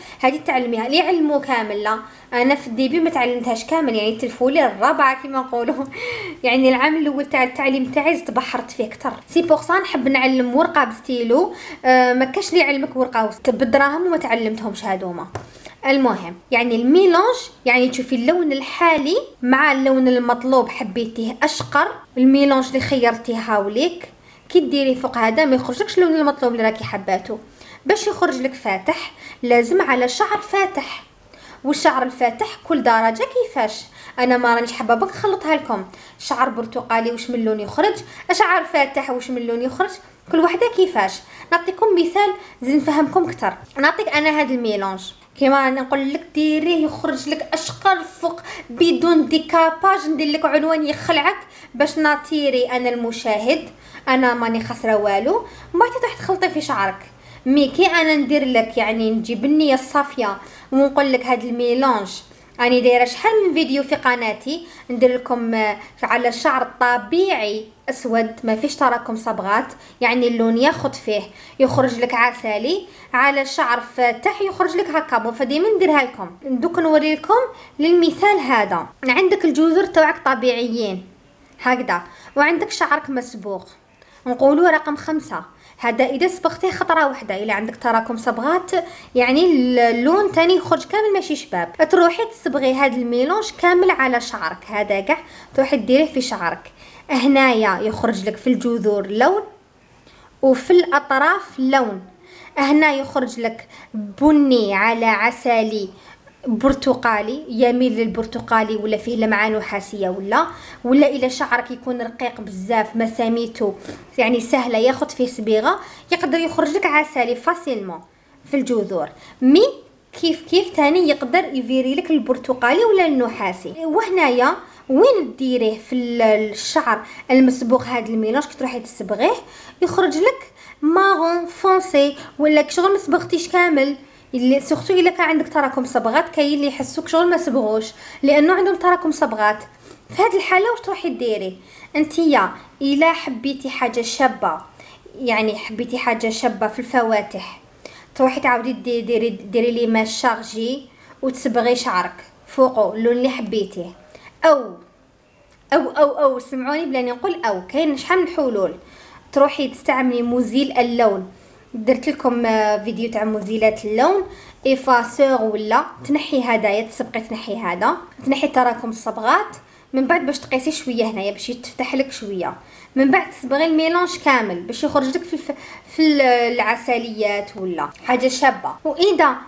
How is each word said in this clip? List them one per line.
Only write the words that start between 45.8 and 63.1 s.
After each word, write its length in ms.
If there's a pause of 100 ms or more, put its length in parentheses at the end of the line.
نقول 340
لك 200
ديريه 500
يخرج 440
لك 240
اشقر 460 (220)
فوق 200 (300)
بدون 580
ديكاباج. 800
ندير 180
لك 180
عنوان 420
يخلعك 500 (380)
باش 240
ناتيري 720
انا 180
المشاهد، 800 (400)
انا 260
ماني 300
خاسره 320
والو. 500 (280)
من 60
بعد 100
تروح 280
تخلطي 320
في 100
شعرك. 380 (480)
مي 220
كي 180
انا 300
ندير 280
لك، 320
يعني 340
نجيب 340
النيه 300
الصافيه 640 (340)
ونقول 400
لك 140
هذا 160
الميلونج، 640 (520)
راني 200
دايره 240
شحال 280 (140)